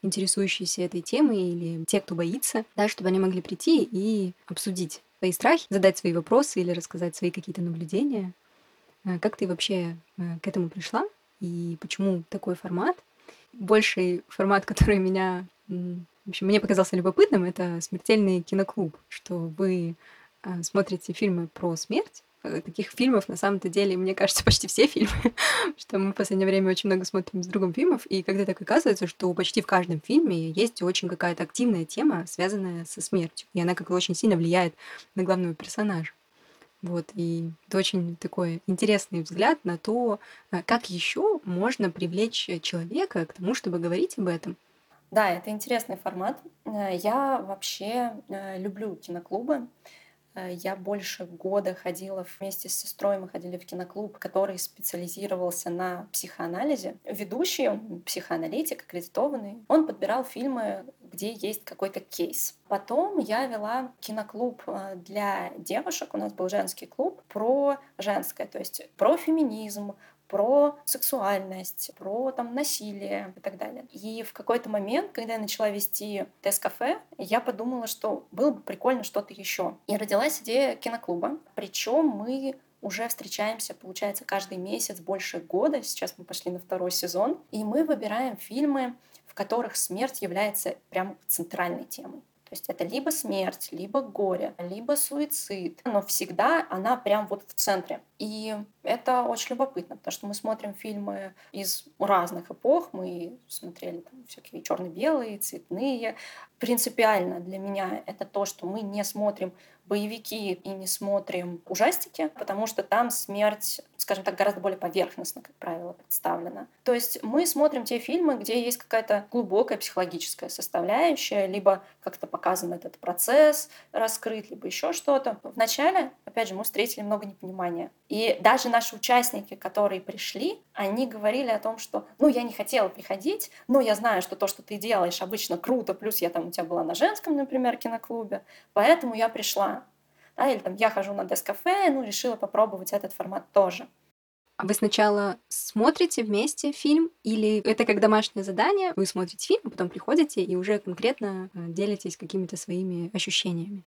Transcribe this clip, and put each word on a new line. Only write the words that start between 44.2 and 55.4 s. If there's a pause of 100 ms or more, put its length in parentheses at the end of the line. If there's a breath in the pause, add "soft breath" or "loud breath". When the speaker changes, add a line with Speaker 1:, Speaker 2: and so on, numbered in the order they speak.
Speaker 1:
этом. (560 soft breath)
Speaker 2:
Да,
это
интересный
формат. (280)
Э,
я
вообще, (160)
э,
люблю
киноклубы. (680 soft breath)
Э,
я
больше
года
ходила (140)
вместе
с
сестрой,
мы
ходили
в
киноклуб,
который
специализировался